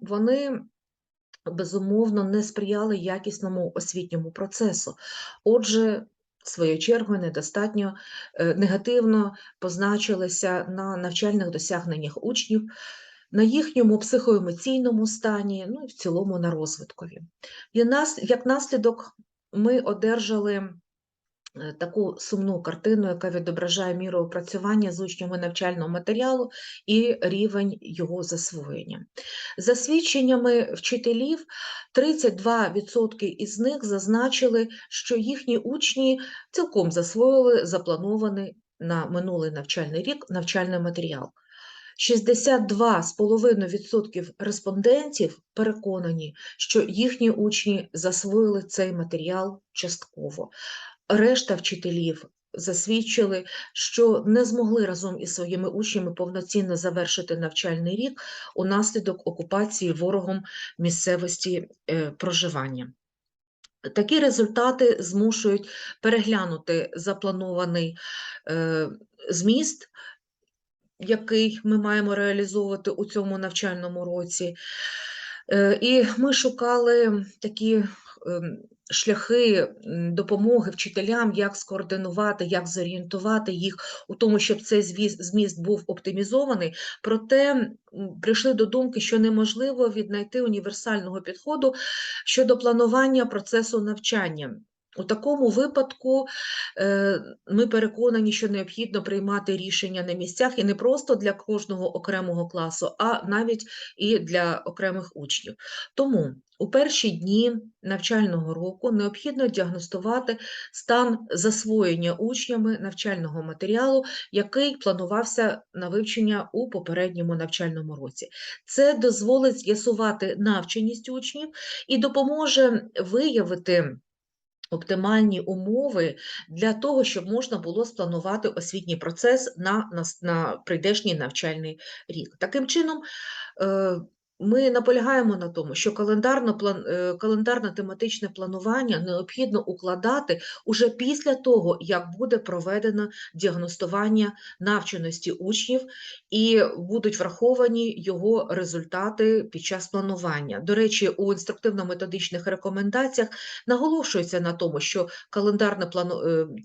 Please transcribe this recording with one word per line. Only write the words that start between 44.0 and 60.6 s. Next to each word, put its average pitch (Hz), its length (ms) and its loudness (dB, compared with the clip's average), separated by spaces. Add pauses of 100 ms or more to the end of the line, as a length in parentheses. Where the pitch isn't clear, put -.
респондентів 208 1000 0 (140)
переконані, 180 840 -2 (220)
що - 240 2
їхні 233 480 2
учні 208 640 0
засвоїли 196 680 2
цей 190 300 -2
матеріал 175 680 -4 (120)
частково. 156 760 -8 (600)
Решта 220 460 4
вчителів 170 720 -4 (280)
засвідчили, 190 920 0 (280)
що - 540 4
не 233 180 4
змогли 220 400 2
разом 180 340 -4
із 175 140 -8
своїми 180 360 -4
учнями 202 440 -2
повноцінно 180 640 -2
завершити 175 640 -2
навчальний 170 580 -2
рік 262 260 -4 (340)
унаслідок 196 720 0
окупації 185 640 -2
ворогом 190 520 -2 (340)